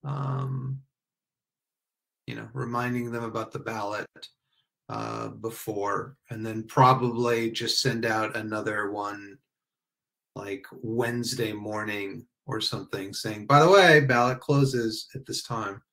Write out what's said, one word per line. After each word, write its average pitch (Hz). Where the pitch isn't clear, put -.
um, 135
you 120
know, 113
reminding 123
them 117
about 113
the -
ballot, 104
uh, 113
before, 107
and 110
then 110
probably 120
just 113
send 117
out 110
another 107
one, 101
like, 98
Wednesday 117
morning 107
or 110
something, 101
saying, 104
"By 143
the 165
way, 175
ballot 127
closes 135
at -
this -
time." 107